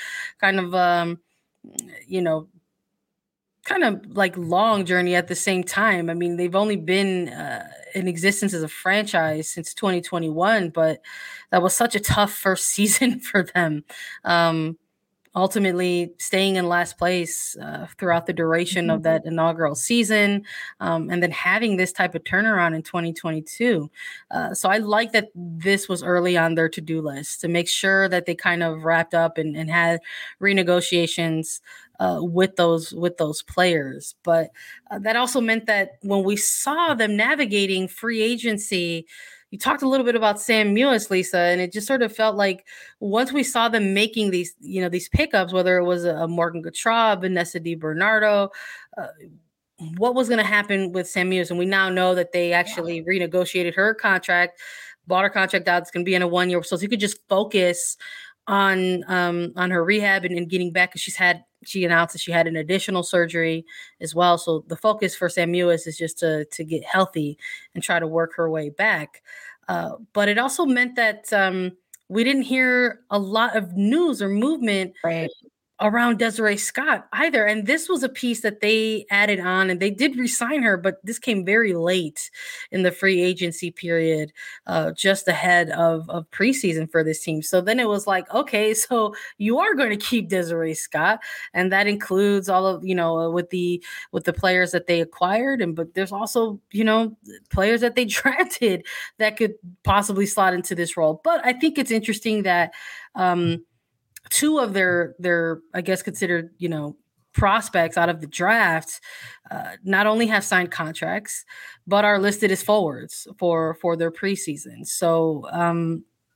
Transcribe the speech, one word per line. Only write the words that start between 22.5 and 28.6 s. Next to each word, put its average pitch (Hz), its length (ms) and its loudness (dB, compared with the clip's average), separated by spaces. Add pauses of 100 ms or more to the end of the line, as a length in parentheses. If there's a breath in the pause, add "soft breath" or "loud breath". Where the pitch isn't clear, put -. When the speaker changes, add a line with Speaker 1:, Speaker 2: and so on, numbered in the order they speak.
Speaker 1:
in 160 80 -4
twenty 170 320 -4
twenty-two. 160 760 -2 (400 loud breath)
Uh, - 220 -4
so 190 160 -2
I 196 80 4
like 220 360 0
that 208 220 2
this 175 540 -2
was 180 140 -4
early 175 340 2
on 165 180 2
their 165 140 2
to-do 160 320 -6
list 143 400 -8
to 175 80 -4
make 175 180 0
sure 190 440 2
that 175 160 0
they 175 80 -2
kind 170 280 0